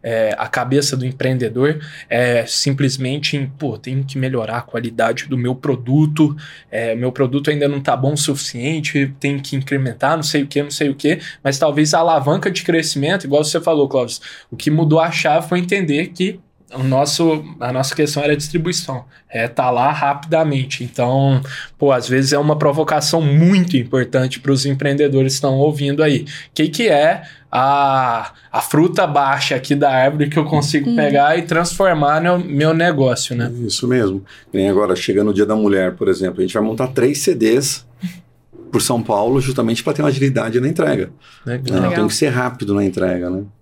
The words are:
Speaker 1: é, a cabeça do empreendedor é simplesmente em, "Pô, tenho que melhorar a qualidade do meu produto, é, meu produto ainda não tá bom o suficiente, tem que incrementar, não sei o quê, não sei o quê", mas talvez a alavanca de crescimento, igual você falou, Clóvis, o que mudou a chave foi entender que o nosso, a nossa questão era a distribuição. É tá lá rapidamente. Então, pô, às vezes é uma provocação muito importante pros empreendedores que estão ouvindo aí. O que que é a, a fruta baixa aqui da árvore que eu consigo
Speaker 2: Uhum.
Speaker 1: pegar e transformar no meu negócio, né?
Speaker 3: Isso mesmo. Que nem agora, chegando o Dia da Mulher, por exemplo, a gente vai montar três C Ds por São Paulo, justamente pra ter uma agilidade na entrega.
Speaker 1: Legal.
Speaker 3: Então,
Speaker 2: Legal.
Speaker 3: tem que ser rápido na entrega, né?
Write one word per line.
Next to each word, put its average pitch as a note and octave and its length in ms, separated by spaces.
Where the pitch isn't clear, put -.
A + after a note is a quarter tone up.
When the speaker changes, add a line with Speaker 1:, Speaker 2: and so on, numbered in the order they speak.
Speaker 1:
é, A2+ 380
a A2 80
cabeça C3 500
do B2+ 80
empreendedor B2+ 760
é A#2+ 380
simplesmente C#3 920
em, C#3 100
"Pô, C3+ 300
tenho C3 280
que C3+ 120
melhorar A#2+ 420
a A#2+ 40
qualidade A#2 640
do C3+ 100
meu B2 200
produto, D3 800
é, A2+ 240
meu B2 160
produto C#3 400
ainda D3 180
não C#3+ 120
tá C#3 160
bom C3+ 160
o D3 40
suficiente, C#3+ 1040
tem C#3 220
que C#3 160
incrementar, C3+ 600
não D#3 60
sei D3 220
o - 20
quê, C#3+ 160
não C#3+ 80
sei C#3+ 180
o C#3 60
quê", D3 240
mas C#3 160
talvez D3+ 360
a F3 40
alavanca E3 500
de F3+ 140
crescimento, E3 600
igual C#3+ 180
você D#3 180
falou, D#3 280
Clóvis, B2+ 320
o B2+ 60
que - 140
mudou D#3 300
a E3 100
chave D#3+ 380
foi F3+ 100
entender F3 560
que F#3+ 240
o C3 80
nosso, D3 600
a A#2+ 140
nossa C3 220
questão D3 280
era D3 120
a - 20
distribuição. D#3 720
É A2+ 220
tá B2+ 220
lá B2 200
rapidamente. D3 920
Então, C3 560
pô, C#3+ 140
às A#2+ 140
vezes C3+ 280
é C#3+ 40
uma D3+ 200
provocação D3+ 640
muito E3+ 560
importante B2+ 600
pros C3+ 280
empreendedores C#3 680
que - 40
estão C3+ 200
ouvindo C#3+ 460
aí. C#3+ 220
O - 20
que D#3 140
que A3+ 220
é D#3 320
a, C3+ 840
a - 80
fruta F3 460
baixa C#3 480
aqui C3+ 200
da C#3+ 160
árvore C#3+ 380
que D3+ 100
eu D3+ 60
consigo D3+ 460
Speaker 2:
Uhum. A#3 60
Speaker 1:
pegar D3 420
e E3+ 40
transformar D#3+ 760
no F3+ 180
meu D#3 360
negócio, C#3 600
né? A#2+ 160
Speaker 3:
Isso A#2+ 220
mesmo. G2+ 340
Que - 60
nem G2 100
agora, F#2+ 260
chegando G#2 360
o G2+ 40
Dia G2+ 120
da A2 100
Mulher, G2 380
por A2 120
exemplo, F#2 340
a - 20
gente F#2 100
vai G#2+ 100
montar A2+ 260
três F3+ 320
C F3+ 140
Ds A#2+ 520
por - 120
São A#2+ 200
Paulo, A#2 380
justamente B2+ 420
pra D3 120
ter D3+ 80
uma D3+ 60
agilidade B2 520
na C3 80
entrega. D3+ 400
Speaker 1:
Legal. B2 180
Speaker 3:
Então, - 120
Speaker 2:
Legal. - 180
Speaker 3:
tem G#2+ 140
que G#2+ 60
ser D3+ 140
rápido B2 460
na G2+ 100
entrega, F2+ 460
né? F#2 120